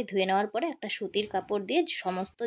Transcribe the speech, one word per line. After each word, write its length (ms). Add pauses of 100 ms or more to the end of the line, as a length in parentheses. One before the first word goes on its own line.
ধুয়ে 220
নেওয়ার 220
পরে 200
একটা 200
সুতির 400
কাপড় 360
দিয়ে 160 (220)
সমস্ত 440